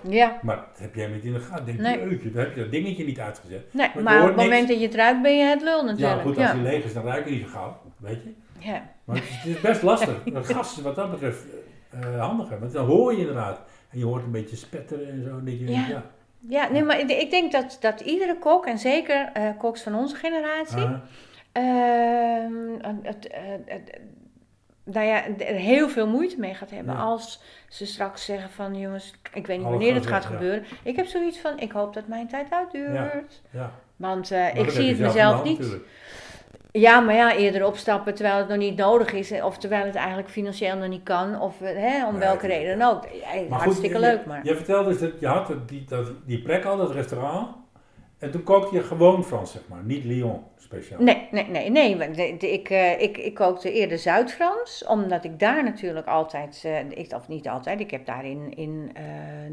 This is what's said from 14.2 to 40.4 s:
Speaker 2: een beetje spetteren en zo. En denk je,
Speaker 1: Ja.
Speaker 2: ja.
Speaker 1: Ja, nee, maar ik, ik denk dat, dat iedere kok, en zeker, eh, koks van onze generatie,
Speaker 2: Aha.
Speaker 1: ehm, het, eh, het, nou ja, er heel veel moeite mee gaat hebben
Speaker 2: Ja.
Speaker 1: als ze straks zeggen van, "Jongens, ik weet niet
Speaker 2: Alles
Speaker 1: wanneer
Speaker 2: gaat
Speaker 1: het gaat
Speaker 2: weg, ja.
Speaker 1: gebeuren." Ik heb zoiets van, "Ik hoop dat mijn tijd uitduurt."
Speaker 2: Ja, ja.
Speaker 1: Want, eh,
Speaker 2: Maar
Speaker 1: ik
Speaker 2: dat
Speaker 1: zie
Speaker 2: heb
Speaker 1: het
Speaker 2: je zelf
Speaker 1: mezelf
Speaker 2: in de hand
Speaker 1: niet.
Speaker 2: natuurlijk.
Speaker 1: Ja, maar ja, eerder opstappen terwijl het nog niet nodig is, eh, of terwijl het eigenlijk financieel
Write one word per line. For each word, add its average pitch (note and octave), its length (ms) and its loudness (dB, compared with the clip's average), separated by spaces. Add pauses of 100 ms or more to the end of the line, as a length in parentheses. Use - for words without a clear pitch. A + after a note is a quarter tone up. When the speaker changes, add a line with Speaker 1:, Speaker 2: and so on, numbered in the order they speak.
Speaker 2:
een A#2+ 80 -8
beetje A2+ 240 -6
spetteren C#3+ 540 -10
en C3+ 140 -8
zo. C3 140 -10
En C3 80 -10
denk B2 140 -6
je, B2 120 -4
Speaker 1:
Ja. B2+ 180 0
Speaker 2:
ja. C#3 140 -8 (460)
Speaker 1:
Ja, C#4 220 0
nee, D4 120 4
maar D4+ 160 4
ik, C#4 120 0
ik D4+ 180 0
denk E4+ 220 2
dat, C4 300 0
dat G#3+ 200 0
iedere F4 380 -2
kok, F4 260 4
en A#3 120 -2
zeker, C#4 560 0
eh, G#3+ 240 -2
koks A3+ 240 -4
van G#3+ 140 -4
onze C#4 200 -2
generatie, D#4 640 -4
Speaker 2:
Aha. B3+ 240 -2 (500)
Speaker 1:
ehm, A#3 1500 2
het, G#3 240 -10
eh, - 140 -12 (240)
het, - 340 -14 (840)
nou G#3+ 220 -2
ja, G#3+ 200 2
er G3+ 300 -4
heel B3 340 4
veel A3 180 0
moeite C#4+ 320 0
mee F#3+ 140 -6
gaat G3 160 -14
hebben - 240 -8
Speaker 2:
Ja. - 60 -4
Speaker 1:
als A3+ 420 -4 (280)
ze - 160 -12
straks G3 400 -8
zeggen G3 240 -8
van, G3 300 -8
"Jongens, G3 340 -10 (200)
ik - 140 -10
weet F#3 100 -4
niet F#3 80 -6
Speaker 2:
Alles - 120 0
Speaker 1:
wanneer A#3 160 4
Speaker 2:
gaat B3 100 2
Speaker 1:
het - 100 -2
gaat G3 100 2
Speaker 2:
weg, - 80 -8
ja. F3 60 -6
Speaker 1:
gebeuren." F#3+ 260 -2 (200)
Ik B3+ 120 -4
heb F#4 100 0
zoiets E4+ 320 -4
van, D4 220 -6
"Ik A3 120 -6
hoop G#3 220 -4
dat G#3+ 140 -12
mijn A3+ 200 -8
tijd C#4 240 -8
uitduurt." D#4+ 420 -4
Speaker 2:
Ja, C#4+ 680 -6
ja. A#2+ 120 -8 (240)
Speaker 1:
Want, F#3 360 -6
eh, F#3 80 2
Speaker 2:
Maar F3+ 100 4
Speaker 1:
ik - 60 -2 (100)
Speaker 2:
dat - 80 0
Speaker 1:
zie C4+ 140 4
Speaker 2:
heb B3+ 100 2
Speaker 1:
het - 0 -
Speaker 2:
je - 140 2
zelf - 20 0
Speaker 1:
mezelf - 0 -
Speaker 2:
in - 0 -
de G#3+ 220 2
hand - 140 -2
Speaker 1:
niet. D#4+ 100 -2
Speaker 2:
natuurlijk. G#2 300 -8 (840)
Speaker 1:
Ja, A3+ 280 8
maar A3 160 6
ja, A#3 200 6
eerder G3 300 2
opstappen G3+ 500 0
terwijl G#3 220 0
het G3 100 0
nog G3+ 100 0
niet G3+ 200 0
nodig A3 360 6
is, G3 180 -6
eh, G#3 140 -2
of F#3+ 120 -2
terwijl G3+ 280 -2
het G3 100 -4
eigenlijk F#3+ 340 -4
financieel G3 480 -4